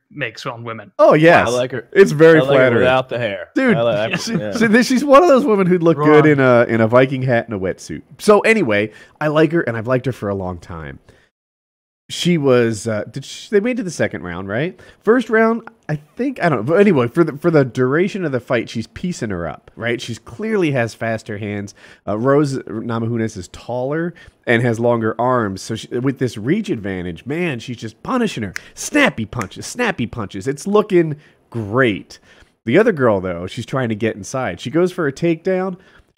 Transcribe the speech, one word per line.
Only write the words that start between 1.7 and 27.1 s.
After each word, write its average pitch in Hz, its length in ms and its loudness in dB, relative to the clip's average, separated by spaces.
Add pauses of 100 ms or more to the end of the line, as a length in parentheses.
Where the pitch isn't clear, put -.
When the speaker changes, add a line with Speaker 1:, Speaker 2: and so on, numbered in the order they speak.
Speaker 3:
her. 117 180 -10
Speaker 2:
It's 185 220 6
very 160 260 8
Speaker 3:
I 139 40 4
like 135 80 -2
her 139 40 4
Speaker 2:
flattering. 127 280 4
Speaker 3:
without 131 260 2
the 120 100 -6
hair. 98 360 -6
Speaker 2:
Dude, 247 200 4
Speaker 3:
I 117 60 0
like, 113 400 0
Speaker 2:
she, 226 140 -6
Speaker 3:
yeah. - 180 -4
Speaker 2:
so 220 160 0
this, 233 180 4
she's 254 160 0
one 285 180 8
of 349 60 4
those 262 160 6
women 196 240 2
who'd 180 160 2
look 165 140 4
Speaker 1:
Wrong. 151 100 2
Speaker 2:
good 151 180 8
in 147 140 6
a, 123 300 6
in 113 100 0
a 113 80 4
Viking 131 360 2
hat 120 260 0
and 113 40 -8
a 98 60 -6
wetsuit. 82 440 -6 (160)
So 208 200 4
anyway, 120 540 0 (260)
I 151 80 -4
like 151 240 2
her, 170 120 0
and 117 120 -4
I've 110 120 -6
liked 131 180 0
her 127 80 -2
for 104 160 -6
a 98 60 -2
long 90 240 -6
time. 78 400 -14 (1080)
She 170 300 -2
was, 120 500 2
uh, 107 180 -4
did 131 200 -14
she, - 240 -18
they 208 100 2
made 240 120 -2
it 233 60 -4
to 240 60 -6
the 180 60 -6
second 107 320 -6
round, 87 260 -10
right? 135 320 -6 (220)
First 233 260 2
round, 226 400 0 (220)
I 151 60 -2
think, 247 460 -8
I 170 80 2
don't 127 100 0
know. 107 40 -4 (100)
But 196 60 4
anyway, 160 280 4
for 170 160 0
the, 151 120 -2
for 175 140 -2
the 147 160 4
duration 143 580 -2
of 151 80 -4
the 123 80 -2
fight, 120 300 -2
she's 113 160 -8
piecing 147 460 -8
her 85 160 -6
up, - 280 -14
right? 120 240 -4
She's 113 200 -10
clearly 208 500 -4
has 120 240 -2
faster 110 460 -6
hands. 101 340 -8 (340)
Uh, 101 120 -4
Rose 139 400 2
Namajunas 113 800 -6
is 90 100 -12
taller 147 640 -8 (320)
and 117 160 2
has 117 180 0
longer 117 400 0
arms. 120 440 -2
So 117 100 -10
she, - 140 -10 (100)
with 139 220 -4
this 123 180 -4
reach 175 320 -4
advantage, 92 560 -8